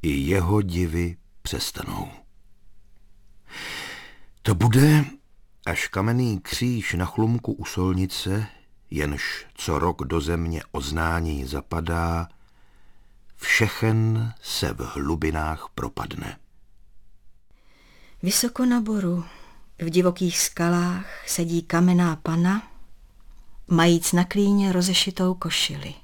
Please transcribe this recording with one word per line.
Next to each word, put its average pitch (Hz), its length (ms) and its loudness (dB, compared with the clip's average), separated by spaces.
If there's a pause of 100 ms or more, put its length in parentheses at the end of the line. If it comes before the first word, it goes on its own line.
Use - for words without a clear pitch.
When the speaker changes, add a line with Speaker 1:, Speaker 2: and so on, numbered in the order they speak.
Speaker 1:
I 80 100 0
jeho 87 500 2
divy 87 560 0 (240)
přestanou. - 680 -6 (2250)
To 107 140 2
bude, 135 500 6 (600)
až - 220 -2
kamenný 113 520 0
kříž 120 540 -4
na 90 120 0
chlumku 113 480 0
u - 120 -8
solnice, 92 840 -2 (440)
jenž 73 540 -4 (100)
co 76 240 -2
rok 85 240 0
do 78 180 0
země 82 500 -2
oznání 80 760 -2
zapadá, 82 800 -2 (1080)
všechen 113 1040 2
se - 320 -4
v 50 60 -10
hlubinách 78 960 -2
propadne. - 600 -8 (1900)
Speaker 2:
Vysoko 240 420 0
na 240 160 4
boru, 185 440 0 (540)
v 165 100 -2
divokých 180 500 2
skalách, 175 880 -2
sedí 170 360 0
kamenná 175 520 4
pana, 175 520 0 (1000)
majíc 170 460 4
na 175 120 4
klíně 202 460 2
rozešitou 185 640 2
košili. 143 600 -4 (100)